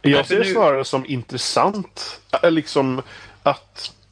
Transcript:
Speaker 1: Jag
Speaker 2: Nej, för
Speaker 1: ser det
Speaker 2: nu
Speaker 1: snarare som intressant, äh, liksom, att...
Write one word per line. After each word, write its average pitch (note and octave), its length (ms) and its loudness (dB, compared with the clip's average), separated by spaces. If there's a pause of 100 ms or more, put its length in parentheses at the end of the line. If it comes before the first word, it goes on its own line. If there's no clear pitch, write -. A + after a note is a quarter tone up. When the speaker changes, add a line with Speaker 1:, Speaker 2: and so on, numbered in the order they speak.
Speaker 1:
Jag C#3+ 100 4
Speaker 2:
Nej, C#3 120 4
för - 0 -
Speaker 1:
ser E3+ 160 -2
det A3+ 60 2
Speaker 2:
nu F#3+ 80 -2
Speaker 1:
snarare D3 320 2
som C3 220 -2
intressant, C#3 1120 -4 (220)
äh, E3+ 80 4
liksom, C3+ 500 -2 (420)
att... - 480 -4 (200)